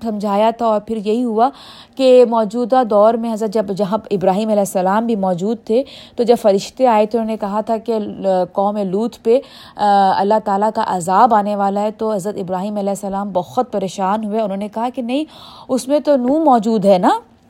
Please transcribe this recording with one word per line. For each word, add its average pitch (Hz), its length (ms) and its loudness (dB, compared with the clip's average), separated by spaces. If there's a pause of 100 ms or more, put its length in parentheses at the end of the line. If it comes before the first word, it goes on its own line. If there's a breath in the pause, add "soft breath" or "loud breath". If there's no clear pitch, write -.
سمجھایا 214 480 0
تھا، 226 160 -2
اور 214 160 0
پھر 220 240 -8
یہی 226 180 0
ہوا 233 260 2 (460 loud breath)
کہ 254 340 8
موجودہ 233 600 0
دور 214 240 6
میں 233 200 -4
حضرت 214 160 -4
جب، 208 160 -2 (120)
جہاں 202 200 -2 (140)
ابراہیم 190 380 0
علیہ 208 100 2
السلام 196 460 0
بھی 233 100 -2
موجود 190 500 -2
تھے 233 180 0 (320 loud breath)
تو 240 80 -2
جب 233 180 4
فرشتے 202 460 0
آئے 214 180 4
تو 226 120 -4
انہوں 220 140 -4
نے 220 60 -6
کہا 208 240 -4
تھا 220 160 -4
کہ، 226 160 -6
آ، 220 40 -2 (540)
قوم 208 260 -2
لوط 202 460 -4
پہ، 233 160 2 (360 loud breath)
آ، 202 420 4
اللہ 208 260 2
تعالیٰ 208 320 0
کا 220 120 -2
عذاب 190 460 2
آنے 208 220 0
والا 202 260 -2
ہے، 214 100 -2
تو 220 200 -4
حضرت 202 260 -4
ابراہیم 190 400 -6
علیہ 196 120 -4
السلام 196 440 -6
بہت 240 380 -4
پریشان 196 520 -4
ہوئے، 214 180 -4
انہوں 196 160 -4
نے 208 160 -8
کہا 233 220 -4
کہ 269 60 -6
"نہیں، 262 240 -4 (420 loud breath)
اس 254 200 -4
میں 294 120 0
تو 285 160 2
نوح 262 280 0
موجود 226 420 2
ہے 196 120 6
نا، 208 120 2 (400)